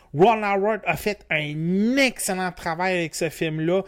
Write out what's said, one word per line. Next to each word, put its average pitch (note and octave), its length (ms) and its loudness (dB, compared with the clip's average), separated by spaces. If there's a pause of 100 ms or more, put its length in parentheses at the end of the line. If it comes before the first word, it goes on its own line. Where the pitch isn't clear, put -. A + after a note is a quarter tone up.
(140)
Ron G#3+ 300 6
Howard G3+ 420 0
a D#3+ 120 0
fait - 320 -6
un E3+ 680 0
excellent F#3+ 540 0
travail F3+ 460 -2
avec E3 180 -4
ce E3 140 -2
film-là. D#3+ 580 0